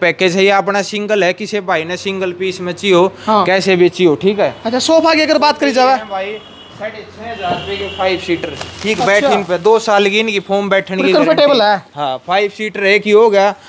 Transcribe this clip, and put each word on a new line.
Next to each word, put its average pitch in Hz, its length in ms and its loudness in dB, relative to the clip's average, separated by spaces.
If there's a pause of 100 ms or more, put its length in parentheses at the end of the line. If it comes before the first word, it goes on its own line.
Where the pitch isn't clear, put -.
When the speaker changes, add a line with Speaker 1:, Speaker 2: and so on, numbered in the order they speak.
Speaker 1:
package 180 360 0
है, 190 80 2
ये 196 60 4
अपना 196 320 0
single 208 420 -2
है, 180 80 2
किसी 208 280 -6
भाई 175 240 -2
ने 175 120 -8
single 190 360 -6
piece 185 280 -6
में 180 120 -6
चाहिए 185 240 0
हो, 185 160 4 (140)
Speaker 2:
हाँ। 208 200 2
Speaker 1:
कैसे 190 300 2
भी 175 120 6
चाहिए 175 200 2
हो, 147 60 2
ठीक 196 260 0
है। 143 240 0
Speaker 2:
अच्छा, 233 140 -2
sofa 320 360 2
की 302 60 2
अगर 311 180 2
बात 294 200 0
करी 277 140 0
जाए 254 380 2
Speaker 1:
भाई, 196 280 -8 (400)
साढ़े 214 280 -12 (120)
छह 226 120 -12
हजार 190 300 -6
रुपए 196 160 -8
के 196 220 -8
five 185 200 0
seater, 165 380 -6 (260)
ठीक, 202 180 -2
Speaker 2:
अच्छा। - 60 0
Speaker 1:
बैठने 208 300 4
पे 180 220 -2
दो 214 200 4
साल 208 280 2
की 202 140 0
इनकी 214 200 -2
form 196 280 -2
बैठने 190 280 -2
की 190 60 -2
Speaker 2:
पूरी 190 100 2
कंफर्टेबल 294 460 2
Speaker 1:
गारंटी। 202 420 -2
Speaker 2:
है। 147 40 -4
Speaker 1:
हाँ, 131 220 -6
five 196 240 0
seater 208 340 -6
एक 202 220 2
ही 214 40 0
होगा, 208 440 4 (140)